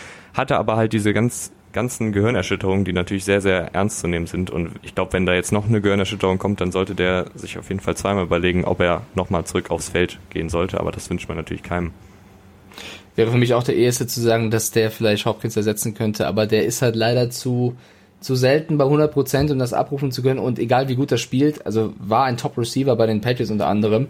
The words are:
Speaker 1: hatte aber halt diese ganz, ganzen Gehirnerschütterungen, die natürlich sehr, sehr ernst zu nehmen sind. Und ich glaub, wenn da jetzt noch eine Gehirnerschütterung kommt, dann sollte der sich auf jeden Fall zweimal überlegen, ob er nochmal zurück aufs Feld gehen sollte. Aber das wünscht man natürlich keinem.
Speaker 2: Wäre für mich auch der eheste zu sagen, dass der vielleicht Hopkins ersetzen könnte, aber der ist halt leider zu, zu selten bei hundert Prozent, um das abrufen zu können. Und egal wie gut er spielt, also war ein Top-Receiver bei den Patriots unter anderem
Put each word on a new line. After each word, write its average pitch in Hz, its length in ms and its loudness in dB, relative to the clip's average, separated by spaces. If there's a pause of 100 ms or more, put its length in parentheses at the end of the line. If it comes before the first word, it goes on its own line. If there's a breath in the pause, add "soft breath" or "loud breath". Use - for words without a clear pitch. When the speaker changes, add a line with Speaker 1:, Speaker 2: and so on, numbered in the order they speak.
(340 loud breath)
Speaker 1:
hatte 131 240 0
aber 107 200 2
halt 113 160 2
diese 104 200 2
ganz, 113 380 -2 (220)
ganzen 113 400 -2
Gehirnerschütterungen, 98 720 2
die 90 80 -2
natürlich 92 320 -2
sehr, 101 160 4
sehr 92 340 2
ernst 98 240 0
zu - 80 -4
nehmen 85 200 0
sind. 90 220 -4
Und 82 220 -4 (100)
ich - 140 -18
glaub, 95 180 -2
wenn 92 120 2
da 90 80 2
jetzt 90 180 0
noch 104 160 0
eine 110 140 2
Gehirnerschütterung 98 580 2
kommt, 101 220 -2
dann 92 100 0
sollte 92 240 -2
der 90 300 0 (100)
sich - 240 -12
auf 85 100 -12
jeden 95 120 -4
Fall 87 140 -2
zweimal 98 280 0
überlegen, 87 420 0
ob 92 140 0
er 87 220 2 (140)
nochmal 90 300 -2
zurück - 260 -4
aufs 82 180 -4
Feld 87 280 0 (120)
gehen 82 200 -6
sollte. 85 300 -2
Aber 82 120 -2
das - 180 -12
wünscht 90 180 -4
man 80 100 -8
natürlich 82 260 -8
keinem. 87 280 -4 (1200 loud breath)
Speaker 2:
Wäre 113 160 2
für 120 60 2
mich 123 160 4
auch 120 100 2
der 135 120 0
eheste 123 320 2
zu 120 140 -6
sagen, 113 280 2
dass 113 220 0
der 110 200 2
vielleicht 104 340 0
Hopkins 113 320 -2
ersetzen 107 360 0
könnte, 107 340 -2
aber 104 200 0
der 107 180 2
ist - 160 -2
halt 117 140 2
leider 120 340 2
zu, 123 460 -2 (460 loud breath)
zu 131 140 -2
selten 139 420 2
bei 143 80 4
hundert 147 260 4
Prozent, 139 400 2
um 135 80 2
das 123 140 -2
abrufen 139 380 -2
zu 123 120 -6
können. 131 160 2
Und 120 180 0
egal 123 300 2
wie 131 80 -2
gut 135 160 0
er 123 60 4
spielt, 131 480 0
also 107 340 0
war 113 260 2
ein 123 120 0
Top-Receiver 131 580 0
bei 113 120 4
den 107 140 0
Patriots 117 300 -2
unter 101 160 0
anderem 107 420 2